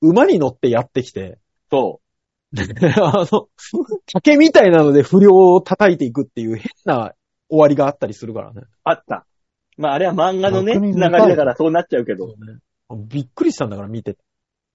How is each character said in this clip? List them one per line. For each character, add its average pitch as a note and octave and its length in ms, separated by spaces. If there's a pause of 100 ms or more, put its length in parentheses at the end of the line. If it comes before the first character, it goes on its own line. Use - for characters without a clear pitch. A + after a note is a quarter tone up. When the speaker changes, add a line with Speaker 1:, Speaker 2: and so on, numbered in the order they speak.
Speaker 1:
馬 F#3 240
に F4 140
乗 C#3 80
っ B2 80
て B2+ 140
や A#2 120
っ B2 100
て B2+ 120
き - 100
て。 F#2+ 260 (320)
Speaker 2:
そ A#2+ 300 (500)
う。 - 40
Speaker 1:
<laughs> A2 460
あ F3 300
の、 - 160 (640)
竹 D4 240
み D#4 140
た C4+ 140
い F#3 40
な E3 140
の D3 80
で C#3+ 100
不 F#3+ 220
良 G3+ 100
を F#3 280
叩 F#3+ 300
い D#3+ 60
て C#3 80
い A#2+ 60
く C3+ 120
っ - 20
て - 160
い A2+ 120
う A2 40
変 G#2+ 80 (200)
な B2 280 (360)
終 D#3 100
わ D3+ 80
り C#3+ 80
が C#3 120
あ D3 40
っ - 60
た B2 100
り G#2 60
す - 120
る A2 80
か G#2+ 80
ら G#2 120
ね。 G#2+ 100 (200)
Speaker 2:
あ D#3+ 100
っ - 140
た。 - 180 (520)
ま D3 120
あ、 C#3 40
あ D3 60
れ F#3 60
は F3 80
漫 F#3+ 280
画 G3 100
の F#3+ 100
ね、 G#3+ 120
Speaker 3:
逆 G3+ 120
に G3+ 80
見 F3 60
た F3 80
い。 - 20
Speaker 2:
つ - 40
な F3 40
が F3+ 80
り F#3 60
だ E3+ 60
か C#3+ 80
ら B2 100
そ D#3+ 120
う D#3+ 40
な E3+ 100
っ - 80
ち D3+ 60
ゃ B2 60
う A2+ 40
け G#2+ 100
ど。 F#2 120
Speaker 1:
そ A2 80
う A2 640
ね。 G#2 100
び C#3 140
っ B2+ 120
く E4 120
り D#4+ 80
し - 40
た C3+ 80
ん G#2+ 40
だ G2+ 80
か G2+ 60
ら G2 40
見 A2 160
て G2+ 100
て。 - 60 (560)